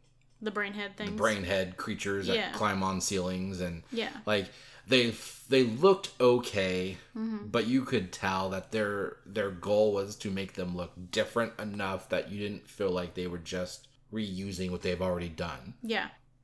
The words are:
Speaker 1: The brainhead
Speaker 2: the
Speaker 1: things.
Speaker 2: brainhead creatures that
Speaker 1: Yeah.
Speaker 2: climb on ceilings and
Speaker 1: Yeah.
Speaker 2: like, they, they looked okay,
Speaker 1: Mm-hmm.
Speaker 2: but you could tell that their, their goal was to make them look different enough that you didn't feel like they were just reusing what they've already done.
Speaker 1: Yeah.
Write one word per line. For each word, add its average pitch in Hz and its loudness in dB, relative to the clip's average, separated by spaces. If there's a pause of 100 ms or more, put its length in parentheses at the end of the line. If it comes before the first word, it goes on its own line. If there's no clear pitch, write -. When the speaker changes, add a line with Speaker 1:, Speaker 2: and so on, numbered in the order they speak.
(420)
Speaker 1:
The 214 -4
brainhead 202 -6
Speaker 2:
the 214 -8
Speaker 1:
things. 202 -4
Speaker 2:
brainhead 95 2
creatures 98 -4
that 95 2
Speaker 1:
Yeah. 95 -2
Speaker 2:
climb 101 2
on 95 0
ceilings 92 -2
and 85 -4
Speaker 1:
Yeah. 233 -4 (140)
Speaker 2:
like, 104 2 (420)
they, 120 6 (360)
they 131 8
looked 156 6
okay, 95 4 (200)
Speaker 1:
Mm-hmm. 220 -4
Speaker 2:
but 110 2
you 127 4
could 98 -2
tell 95 0
that 95 -6
their, 104 0 (100)
their 101 -2
goal 104 4
was 98 0
to - -4
make 95 -4
them 90 -4
look 87 -6 (180)
different 110 0
enough 101 -4
that - 0
you 101 -8
didn't 104 -6
feel 98 -2
like 90 -2
they 90 -4
were 87 -6
just 90 -8 (240)
reusing 95 -4
what 90 -4
they've 90 0
already 87 0
done. 135 -8
Speaker 1:
Yeah. 220 -4 (360)